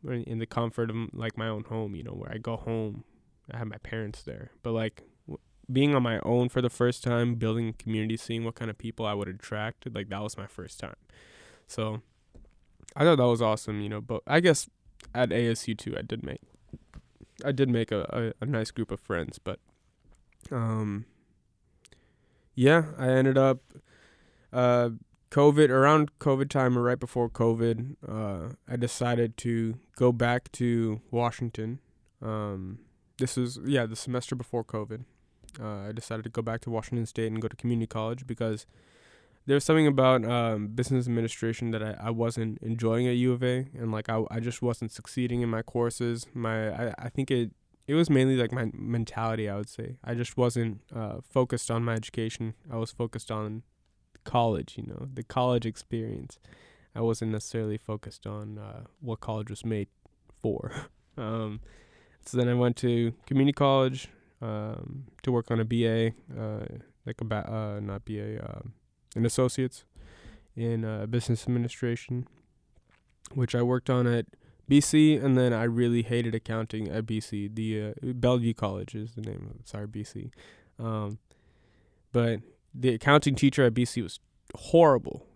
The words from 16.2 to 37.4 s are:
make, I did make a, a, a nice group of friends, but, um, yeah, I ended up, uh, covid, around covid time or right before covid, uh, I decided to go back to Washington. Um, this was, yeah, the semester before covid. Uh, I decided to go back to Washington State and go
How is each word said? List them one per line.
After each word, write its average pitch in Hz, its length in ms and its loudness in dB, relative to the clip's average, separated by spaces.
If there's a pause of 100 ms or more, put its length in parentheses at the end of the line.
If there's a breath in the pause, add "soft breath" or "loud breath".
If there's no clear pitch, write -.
make, 69 160 -10 (1040)
I 143 80 0
did 135 160 2
make 117 240 2
a, 110 480 -2
a, - 20 -6
a - 20 -6
nice 117 260 -2
group - 200 -4
of 98 80 -6
friends, - 400 -4
but, - 220 -10 (880)
um, 110 540 -2 (1500 soft breath)
yeah, 156 260 8 (120)
I 131 120 0
ended 131 280 6
up, 135 240 6 (880 soft breath)
uh, 123 380 4 (400)
covid, 147 400 8
around 143 480 6
covid 139 320 2
time 127 260 4
or 120 60 2
right 123 180 0
before 120 300 -2
covid, 117 680 0 (120)
uh, 101 460 -6 (140)
I 123 100 -4
decided 120 600 0
to 113 400 -2 (180)
go 123 160 6
back 120 420 0
to 113 460 0 (120)
Washington. 120 680 -2 (420)
Um, 104 600 -6 (400)
this 127 180 -2
was, 123 260 -4
yeah, 131 220 2
the 110 100 -8
semester 123 400 -6
before 120 280 -6
covid. 110 420 -8 (560)
Uh, 104 280 -8
I - 20 -8
decided 113 320 -8
to 113 80 -8
go 117 100 -4
back 113 200 -4
to 120 100 -8
Washington 113 340 -4
State 113 260 -4
and 110 80 -4
go 113 80 -4